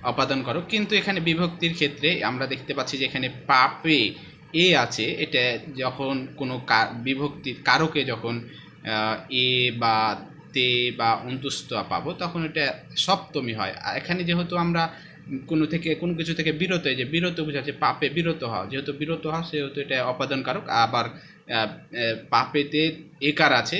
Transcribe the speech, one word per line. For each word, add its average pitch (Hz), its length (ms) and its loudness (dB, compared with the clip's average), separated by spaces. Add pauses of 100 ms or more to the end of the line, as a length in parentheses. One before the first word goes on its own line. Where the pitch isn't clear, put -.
অপাদন 131 400 0
কারক। 120 260 -2
কিন্তু 214 260 0
এখানে 190 240 0
বিভক্তির 170 540 0
ক্ষেত্রে 143 500 0
আমরা 127 240 -2
দেখতে 131 260 -6
পাচ্ছি 135 240 -4
যে 131 80 0
এখানে 127 240 -2 (180)
পাপে 131 680 4 (400)
এ 170 220 6
আছে, 117 280 2
এটা 123 540 0 (200)
যখন 131 500 -4 (100)
কোনো 127 300 -4
কা-, 113 260 4
বিভক্তির 131 640 -4 (100)
কারকে 147 400 4
যখন, 117 360 -4 (420)
আহ, 110 340 0 (120)
এ 127 420 2
বা 110 440 2 (380)
তে 123 440 2
বা 117 160 4
অন্তুষ্ট 127 600 -6 (160)
পাবো, 92 240 -2
তখন 170 320 -4
এটা 151 380 0 (140)
সপ্তমী 147 560 0
হয়। 95 280 -2
আর 104 160 -4
এখানে 175 260 -2
যেহেতু 175 340 0
আমরা 170 360 0 (540)
কোনো 156 180 4
থেকে, 165 300 -2
কোনো 170 180 -2
কিছু 160 200 -4
থেকে 160 180 0
বিরত, 170 340 0
এই 135 100 2
যে 127 100 -2
বিরত 170 360 -2
বোঝাচ্ছে 143 300 -4
পাপে 143 380 0
বিরত 165 340 -2
হওয়া, 107 220 -2
যেহেতু 139 280 -6
বিরত 156 340 -4
হওয়া 160 160 -2
সেহেতু 143 380 -4
এটা 131 240 0
অপাদন 131 380 -2
কারক। 160 260 -4
আবার, 117 360 4
আহ, 117 80 -8 (400)
আহ, 113 760 -2
পাপেতে 147 640 2 (300)
একার 147 320 4
আছে 123 260 2